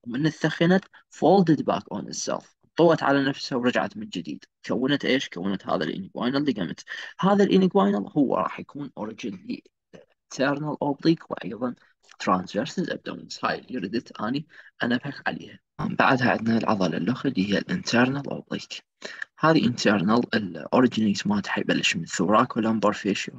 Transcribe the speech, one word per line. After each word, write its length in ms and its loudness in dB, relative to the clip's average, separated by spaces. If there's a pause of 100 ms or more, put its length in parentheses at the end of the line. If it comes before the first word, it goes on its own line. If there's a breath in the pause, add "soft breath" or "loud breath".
ومن 280 -2
ثخنت 540 2 (260 soft breath)
فولدد 520 6
باك 200 -2 (100)
اون 200 -8
itself، 320 -6 (320)
طوت 260 6
على 220 2
نفسها 320 -4
ورجعت 400 0
من 120 -10
جديد. 360 -10 (220)
كونت 380 0
ايش؟ 240 0
كونت 380 -6
هذا 180 -2
الانيجوينال 600 -4
ليجمنت. 360 -4 (400 loud breath)
هذا 240 4
الانيجوينال 640 4
هو 280 2
راح 240 -4
يكون 380 -12
اوريجن 320 -8
للانترنال 1500 -8
اوبليك 480 0
وايضًا 440 -8 (440 soft breath)
ترانسفيرسز 720 -2
ابدومينس. 540 -10
هاي 140 -2
اللي 200 -10
ردت 420 -8
اني 260 -4 (360 loud breath)
انبهك 460 -4
عليها. 300 -10 (220)
بعدها 500 2
عندنا 280 2
العضله 380 0
الاخرى 360 -2
اللي 200 0
هي 60 2
الانترنال 680 0
اوبليك. 560 -10 (540 loud breath)
هذه 280 4
انترنال، 680 2
الاوريجينيت 920 0
مالتها 240 0
حيبلش 460 0
من 60 -6
الثوراكو 580 2
لامبر 320 2
فيشيو، 460 -4